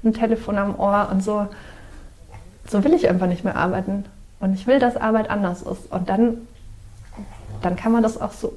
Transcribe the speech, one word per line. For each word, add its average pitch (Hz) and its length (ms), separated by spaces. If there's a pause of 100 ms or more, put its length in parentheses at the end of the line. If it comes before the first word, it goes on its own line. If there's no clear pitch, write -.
ein 226 100
Telefon 220 440
am 202 200
Ohr 202 340
und 190 120
so. 208 220 (1200)
So 202 160
will 302 120
ich - 120
einfach 180 200
nicht 175 160
mehr 202 120
arbeiten. 190 500 (340)
Und 190 160
ich 190 100
will, 262 140
dass 240 180
Arbeit 220 320
anders 190 320
ist. - 300
Und 180 180
dann, 233 300 (1200)
dann 190 140
kann 226 160
man 233 100
das 220 180
auch 208 120
so - 260